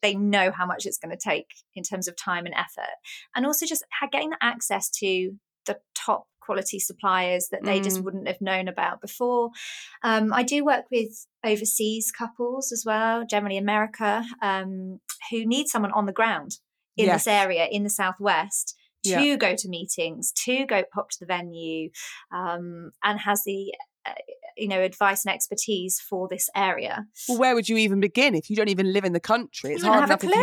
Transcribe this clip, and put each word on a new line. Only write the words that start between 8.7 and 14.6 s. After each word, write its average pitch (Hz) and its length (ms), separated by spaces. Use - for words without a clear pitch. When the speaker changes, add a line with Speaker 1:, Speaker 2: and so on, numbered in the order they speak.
Speaker 1:
before. 240 500
Um, 220 300
I 247 120
do 285 200
work 269 260
with 226 380
overseas 214 680
couples 247 640
as 226 140
well, 226 400
generally 208 320
America, 214 680
um, 190 600